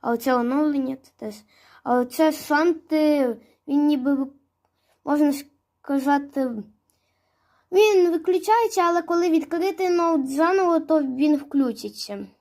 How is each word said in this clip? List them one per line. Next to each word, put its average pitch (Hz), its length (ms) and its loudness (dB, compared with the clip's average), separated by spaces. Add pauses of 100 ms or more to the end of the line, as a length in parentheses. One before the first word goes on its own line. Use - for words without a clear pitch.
А 233 100 -4
оце 233 240 -2
оновлення, 269 640 -2
це - 160 -20
теж. 214 180 -14 (480)
А 247 140 0
оце 247 340 0
Санти, 302 1040 0 (320)
він 294 200 2
ніби, 277 400 0 (800)
можна 285 280 2 (480)
сказати, 277 720 -2 (1200)
він 381 400 4
виключається, 370 680 0
але 349 200 2
коли 339 280 0
відкрити 339 600 -2
ноут 330 400 0
заново, 339 500 2
то 320 220 2
він 277 360 0
включиться. 214 880 -4 (140)